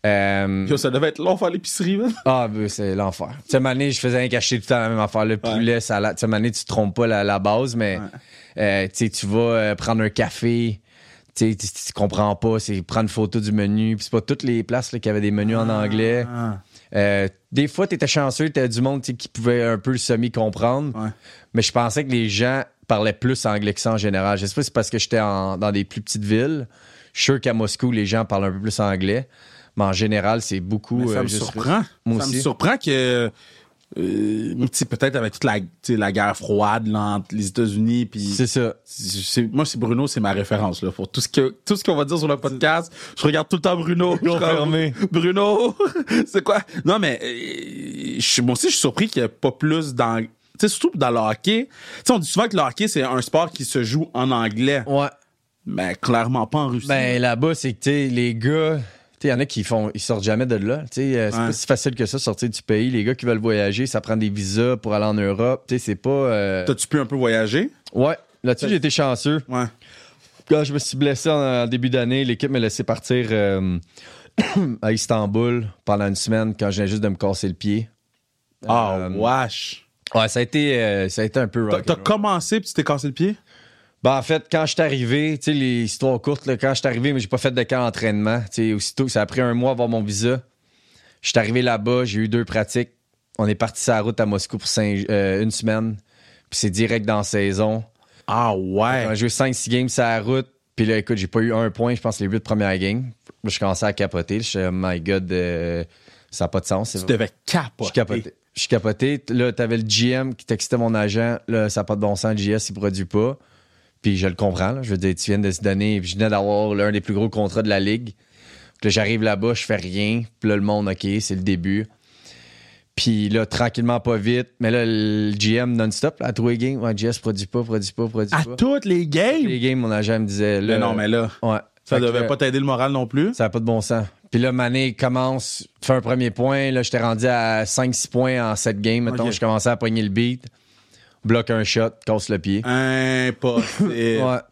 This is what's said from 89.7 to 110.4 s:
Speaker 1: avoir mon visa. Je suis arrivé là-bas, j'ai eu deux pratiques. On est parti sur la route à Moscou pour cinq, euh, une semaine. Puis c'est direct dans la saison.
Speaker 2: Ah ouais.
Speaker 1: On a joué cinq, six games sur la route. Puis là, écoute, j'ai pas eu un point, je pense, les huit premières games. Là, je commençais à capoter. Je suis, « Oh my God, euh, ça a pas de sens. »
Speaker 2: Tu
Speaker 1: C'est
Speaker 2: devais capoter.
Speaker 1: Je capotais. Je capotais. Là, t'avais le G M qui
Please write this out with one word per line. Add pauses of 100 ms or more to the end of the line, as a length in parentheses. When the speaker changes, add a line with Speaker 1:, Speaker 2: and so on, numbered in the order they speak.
Speaker 1:
avoir
mon
visa. (800)
Je
suis
arrivé
là-bas,
j'ai
eu
deux
pratiques. (480)
On
est
parti
sur
la
route
à
Moscou
pour
cinq,
euh,
une
semaine. (520)
Puis
c'est
direct
dans
la
saison. (420)
Speaker 2:
Ah
ouais.
Speaker 1:
On
a
joué
cinq,
six
games
sur
la
route. (300)
Puis
là,
écoute,
j'ai
pas
eu
un
point,
je
pense,
les
huit
premières
games. (340)
Là,
je
commençais
à
capoter.
Je
suis, «
Oh
my
God,
euh, (460)
ça
a
pas
de
sens. »
Speaker 2:
Tu
Speaker 1:
C'est
Speaker 2:
devais (160)
capoter.
Speaker 1:
Je
capotais. (200)
Je
capotais.
Là,
t'avais
le
G
M
qui